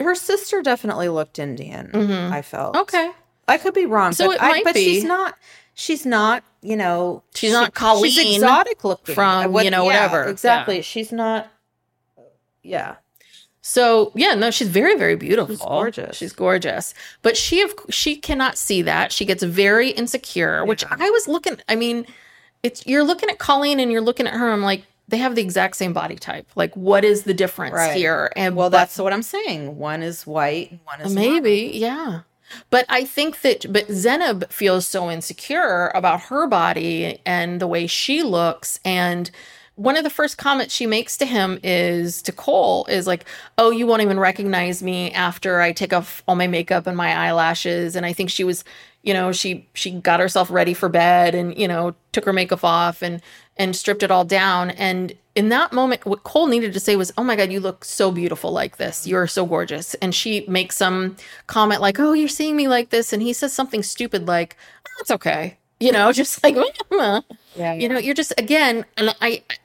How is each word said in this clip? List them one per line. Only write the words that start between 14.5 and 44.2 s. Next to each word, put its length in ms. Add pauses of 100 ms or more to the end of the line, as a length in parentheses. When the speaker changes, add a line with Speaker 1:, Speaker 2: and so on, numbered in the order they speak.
Speaker 2:
she's 180
very, 280
very 180
beautiful. 400
Speaker 1:
She's 100
gorgeous. 520
Speaker 2:
She's 160
gorgeous. 600 (280)
But 140
she, 260
of, 100 (180)
she 260
cannot 420
see 240
that. 300
She 120
gets 180
very 480
insecure, 720
which 180
Speaker 1:
Yeah. 160
Speaker 2:
I 120
was 180
looking, 300 (100)
I 80
mean, 300 (580)
it's, 220
you're 180
looking 260
at 80
Colleen 400
and 140
you're 80
looking 260
at 80
her, 160
I'm 120
like, 220 (240)
they 100
have 180
the 60
exact 340
same 160
body 240
type. 300 (100)
Like, 200
what 280
is 180
the 120
difference 400
Speaker 1:
Right. 220
Speaker 2:
here? 380
And 220
Speaker 1:
Well, 140
Speaker 2:
but 80
Speaker 1:
that's 200
what 140
I'm 100
saying. 560
One 240
is 240
white 460
and 120
one 160
is 140
Speaker 2:
Maybe, 520
Speaker 1:
not. 80
Speaker 2:
yeah. 460 (500)
But 180
I 160
think 380
that, 300
but 180
Zena 500 (100)
feels 360
so 240
insecure 840
about 280
her 240
body 800
and 360
the 60
way 200
she 360
looks. 600
And 460 (460)
one 200
of 80
the 60
first 260
comments 380
she 120
makes 300
to 100
him 360
is, 600
to 100
Cole, 580
is 160
like, 180 (320)
"Oh, 140
you 160
won't 160
even 180